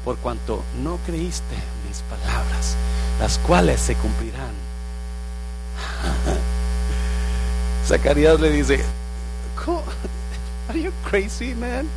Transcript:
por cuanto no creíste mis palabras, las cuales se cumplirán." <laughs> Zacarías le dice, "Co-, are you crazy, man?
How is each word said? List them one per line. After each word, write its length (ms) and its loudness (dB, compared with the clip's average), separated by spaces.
por 140 -2
cuanto 460 -4
no 240 -4
creíste 500 -4
mis 160 -6
palabras, 720 0
las 200 2
cuales 420 4
se 140 2
cumplirán." 580 -2
<laughs> 1600 2
Zacarías 540 6
le 100 6
dice, 340 4
"Co-, 280 -2
are 120 -2
you 100 -2
crazy, 500 -2
man? 440 -4